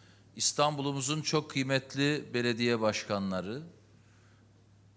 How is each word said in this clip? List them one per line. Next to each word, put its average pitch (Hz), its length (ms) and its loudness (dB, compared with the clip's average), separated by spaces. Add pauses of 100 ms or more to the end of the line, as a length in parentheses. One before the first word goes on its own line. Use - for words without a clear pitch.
(360)
İstanbul'umuzun 143 840 0
çok 151 280 0
kıymetli 135 840 0
belediye 120 460 2
başkanları, 101 840 -2 (1300)